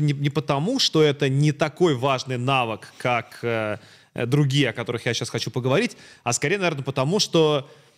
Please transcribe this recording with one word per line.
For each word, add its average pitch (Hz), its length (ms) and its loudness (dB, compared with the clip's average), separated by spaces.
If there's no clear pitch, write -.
не, 147 140 2
не 143 160 -2
потому, 156 480 0
что - 240 2
это 143 260 2
не 143 240 2
такой 156 420 2
важный 127 440 -2
навык, 123 580 -2
как, 120 460 -4
э, 110 340 -2
э, 120 120 -4
другие, 135 440 2
о - 20 -4
которых 117 340 -6
я 120 60 0
щас 117 160 -6
хочу 120 220 -6
поговорить, 131 460 0
а 117 80 -2
скорее, 151 240 -2
наверное, 165 280 -2
потому, 143 360 0
что 151 480 2